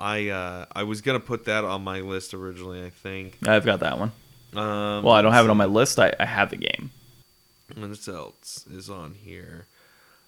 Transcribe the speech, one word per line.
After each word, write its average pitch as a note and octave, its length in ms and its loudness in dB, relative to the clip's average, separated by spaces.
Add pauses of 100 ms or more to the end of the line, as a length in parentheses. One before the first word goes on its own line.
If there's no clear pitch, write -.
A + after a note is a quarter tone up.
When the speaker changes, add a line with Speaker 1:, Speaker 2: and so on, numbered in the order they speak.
Speaker 1:
I, G#2 300 -4
uh, F2+ 420 -8
I G2+ 100 -6
was G#2+ 180 -6
gonna C3 200 -2
put A#2+ 240 -8
that A2 180 -2
on G2 220 -4
my F#2+ 160 -6
list F#2+ 340 -8
originally, F2+ 500 -12
I F2+ 60 -14
think. F#2+ 560 -14
Speaker 2:
I've G#2+ 180 4
got G2+ 140 2
that C#2 220 -2
one. A2 100 -4 (420)
Speaker 1:
Um, G#2 520 -4
Speaker 2:
Well, A#2 100 8
I G#2+ 80 8
don't A2 100 6
have A#2 120 10
it A2 60 6
on G#2 60 6
my G2+ 100 4
list. A2+ 340 4
I, F#2+ 180 6
I - 80 2
have G2 240 0
the - 60 -12
game. G1+ 340 -6 (840)
Speaker 1:
What G#2 320 -14
else - 600 -16
is F#2+ 220 -16
on E2+ 240 -14
here? F2+ 520 -20 (600)